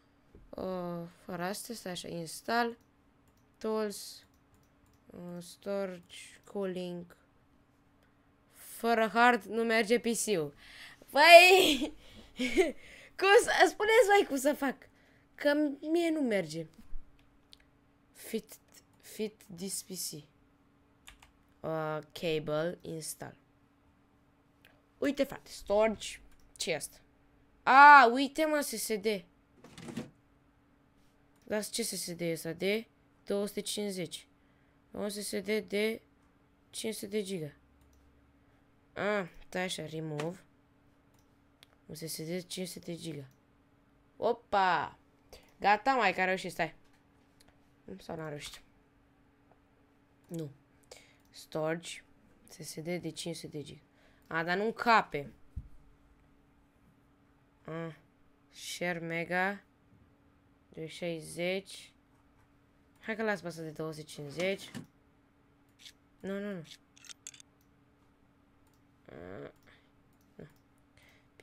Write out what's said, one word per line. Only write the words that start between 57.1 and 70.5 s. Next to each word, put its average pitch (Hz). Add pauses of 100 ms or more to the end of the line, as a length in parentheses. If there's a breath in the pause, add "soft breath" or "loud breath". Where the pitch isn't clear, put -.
A. 160 (540)
Share -
mega. 170 (1080)
De 160
șaizeci. 170 (1080)
Hai 220
că 214
las 208
pe 175
asta 165
de 160
două 156
sute 156
cincizeci. 156 (1500)
Nu, 196
nu, 208
nu. 175 (2500)
A, 87 (960 soft breath)
nu. - (880 soft breath)